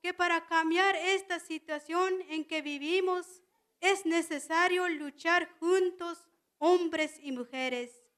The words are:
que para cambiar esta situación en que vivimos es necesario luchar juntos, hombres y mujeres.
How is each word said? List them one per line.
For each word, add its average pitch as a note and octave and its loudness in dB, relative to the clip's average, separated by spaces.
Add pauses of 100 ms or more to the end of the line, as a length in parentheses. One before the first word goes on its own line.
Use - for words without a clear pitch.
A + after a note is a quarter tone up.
que F4 -4
para F4 0
cambiar E4+ 4
esta F4+ -2
situación D#4+ -4 (160)
en D#4 -6
que D#4 -4
vivimos E4+ -2 (360)
es F#4+ 0
necesario E4+ 0
luchar E4 -2
juntos, F4 0 (300)
hombres D#4+ 2
y C#4+ -8
mujeres. B3 -6 (140)